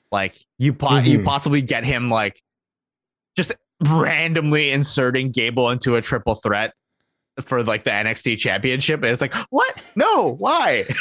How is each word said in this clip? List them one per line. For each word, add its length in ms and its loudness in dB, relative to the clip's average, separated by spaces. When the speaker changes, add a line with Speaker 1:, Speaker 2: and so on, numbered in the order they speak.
Speaker 1:
Like, 240 -2
you 140 2
po-, 280 2
you 180 4
Speaker 2:
Mm-hmm. 100 0
Speaker 1:
possibly 340 0
get 220 -2
him, 260 -2
like, 320 -2
just 160 -2
randomly 880 2
inserting 600 0
Gable 400 0
into 260 0
a 40 2
triple 340 -2
threat 380 -2
for, 180 0
like, 220 -2
the 80 0
N 140 0
X 160 -4
T 120 -2
championship. 680 -2
And 100 -2
it's 100 -2
like, 120 -4
"What? 300 0
No, 400 2
why?" 480 0